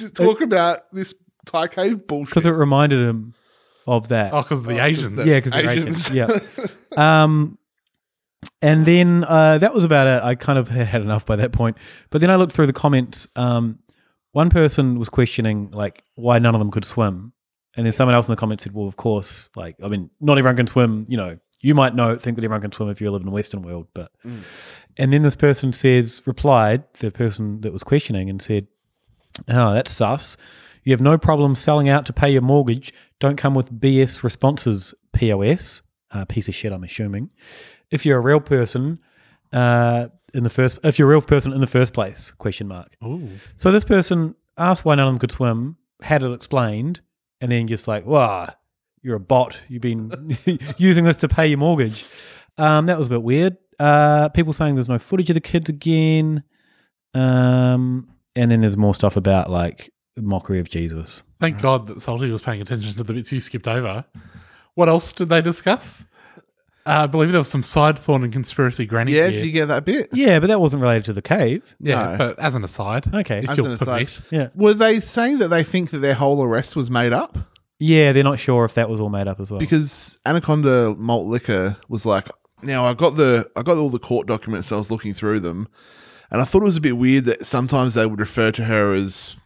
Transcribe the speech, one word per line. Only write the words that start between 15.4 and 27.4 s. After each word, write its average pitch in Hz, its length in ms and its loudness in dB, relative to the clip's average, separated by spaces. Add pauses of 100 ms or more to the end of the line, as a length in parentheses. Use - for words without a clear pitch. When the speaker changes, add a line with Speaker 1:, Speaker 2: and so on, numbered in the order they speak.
Speaker 2:
like, 104 320 -8 (120)
why 120 240 2
none 117 160 4
of 110 40 0
them 104 120 0
could 107 140 -4
swim. 104 460 -4 (440)
And 117 100 -4
then 113 80 0
someone 123 220 2
else 120 120 2
in 120 60 -4
the 107 40 -2
comments 107 280 -4
said, 101 80 -12
"Well, 104 140 -6
of 98 100 -12
course, - 580 -6
like, 87 280 -14
I 98 40 -10
mean, 101 220 -6 (100)
not 147 200 4
everyone 127 180 4
can 120 100 2
swim, 113 400 0
you 123 100 -4
know, 90 200 -8 (240)
you 139 140 2
might 135 200 4
know, 117 200 2
think 120 200 -6
that 113 80 -6
everyone 110 180 -4
can 101 100 -8
swim 107 180 -8
if 101 120 -10
you 104 100 -4
live 101 100 -6
in 90 60 -10
the 95 40 -6
Western 101 320 -6
world, 87 300 -12
but," 85 180 -16 (140)
Speaker 1:
Mm. 120 140 -14 (580)
Speaker 2:
and 135 160 0
then 147 100 4
this 147 120 2
person 135 380 0
says, 123 520 2
replied, 127 580 2 (100)
the - 180 -8
person 107 500 -6